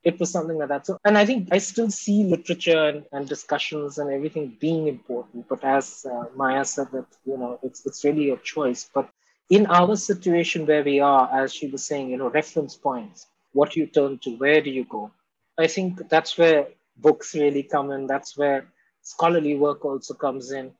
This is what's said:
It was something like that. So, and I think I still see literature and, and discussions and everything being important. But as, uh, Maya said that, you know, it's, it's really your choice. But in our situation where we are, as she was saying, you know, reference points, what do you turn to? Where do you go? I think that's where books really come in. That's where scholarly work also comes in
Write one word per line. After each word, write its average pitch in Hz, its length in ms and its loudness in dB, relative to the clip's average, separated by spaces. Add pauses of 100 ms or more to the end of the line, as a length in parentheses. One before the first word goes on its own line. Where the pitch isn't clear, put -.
It 170 160 2
was 180 100 -2
something 165 280 -4
like 147 100 -4
that. 143 180 -4
So, 185 180 -6
and 208 140 6
I 208 80 6
think 214 260 -2
I 185 60 4
still 220 320 -2
see 208 340 0
literature 165 640 0
and, 147 240 -6
and 139 160 -8
discussions 147 720 -6
and 143 140 -4
everything 143 480 -6
being 156 280 0
important. 120 600 -8
But 131 160 -6
as, 135 480 -2
uh, 120 120 -6 (100)
Maya 135 300 0
said 135 280 -6
that, 131 140 -8 (180)
you 135 120 -6
know, 123 260 -8
it's, 131 240 -12
it's - 180 -10
really 147 200 2
your 135 140 0
choice. 131 560 -6
But 135 160 -2 (400)
in 202 160 8
our 180 300 4
situation 170 720 0
where 151 180 4
we 139 160 2
are, 139 280 6 (140)
as 131 100 -2
she - 140 -10
was 135 180 -8
saying, 139 260 -6
you 127 60 -4
know, 127 140 -2
reference 147 460 -2
points, 117 500 -8 (260)
what 147 200 2
do 160 80 -4
you 147 60 0
turn 139 340 0
to? 135 160 -8
Where 143 240 4
do 143 100 -6
you 131 140 -6
go? 107 260 -10 (480)
I 160 80 4
think 180 420 -4
that's 160 300 2
where 160 300 4 (280)
books 151 380 2
really 143 300 0
come 143 260 -2
in. 135 160 -6
That's 135 300 -4
where 139 300 0 (360)
scholarly 165 540 0
work 143 280 0
also 135 300 -6
comes 131 380 -6
in 131 280 -10